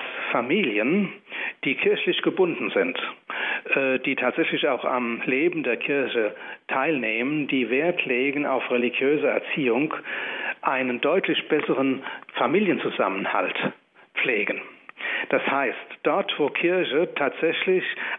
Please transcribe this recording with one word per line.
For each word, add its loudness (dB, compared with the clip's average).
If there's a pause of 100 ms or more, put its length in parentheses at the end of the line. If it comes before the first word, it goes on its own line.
(300)
Familien, 2 (520)
die 0
kirchlich 2
gebunden 2
sind, 2 (760)
äh, 2
die -2
tatsächlich 0
auch 0
am -2
Leben 0
der 0
Kirche 0 (340)
teilnehmen, 0
die 2
Wert 2
legen 0
auf 0
religiöse 2
Erziehung, 0 (680)
einen -2
deutlich 0
besseren 0 (320)
Familienzusammenhalt 0 (600)
pflegen. 0 (680)
Das 2
heißt, 0 (260)
dort, 2
wo 4
Kirche 2
tatsächlich 0 (340)